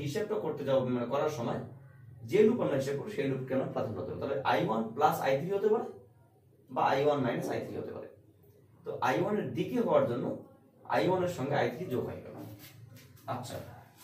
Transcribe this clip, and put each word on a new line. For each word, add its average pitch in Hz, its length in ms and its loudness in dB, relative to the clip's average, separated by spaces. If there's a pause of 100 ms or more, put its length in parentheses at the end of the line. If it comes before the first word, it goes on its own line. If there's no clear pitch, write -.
হিসাবটা - 320 -2 (100)
করতে 143 220 -4
যাবো, 131 120 6 (160)
মানে, 120 180 -2
করার 147 240 2
সময় - 240 -4 (720)
যে 202 160 6
loop - 180 4
আমরা 139 160 2
হিসাব - 160 -2
করবো, - 200 -6
সেই 135 140 0
লুপকে - 260 -4
আমরা - 160 0
প্রাধান্য 104 340 -2
দেবো। - 140 -6
তাহলে - 160 -2 (140)
আই - 160 4
ওয়ান 113 140 0 (140)
প্লাস 151 200 6 (100)
আই - 140 4
থ্রি 175 180 -4
হতে 208 160 4
পারে 233 140 0 (800)
বা - 120 -2 (100)
আই 135 140 2
ওয়ান 151 200 4
মাইনাস - 280 -2
আই 117 120 -2
থ্রি - 160 -10
হতে - 140 -8
পারে। - 140 -12 (760)
তো - 40 -10 (180)
আই 135 140 4
ওয়ান 208 200 0
এর 147 60 -2 (100)
দিকে 208 280 -2
হওয়ার 160 260 6
জন্য - 140 -4 (720)
আই - 120 4
ওয়ান 180 200 2
এর - 100 -2
সঙ্গে - 240 -2
আই - 120 2
থ্রি - 200 -8
যোগ 113 160 0
হয়ে - 160 -10
গেল। - 100 -16 (1000)
আচ্ছা, - 240 -8 (460)